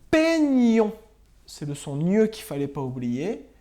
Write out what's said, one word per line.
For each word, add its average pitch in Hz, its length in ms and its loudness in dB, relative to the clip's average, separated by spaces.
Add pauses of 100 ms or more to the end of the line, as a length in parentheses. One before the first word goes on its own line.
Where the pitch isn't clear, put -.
(100)
peignons. 269 840 4 (520)
C'est - 220 -14
le 143 80 -6
son 143 220 -10
gneu 185 300 2
qu'il 220 160 -6
fallait 143 260 -6
pas 143 120 -10
oublier. 131 680 -6 (140)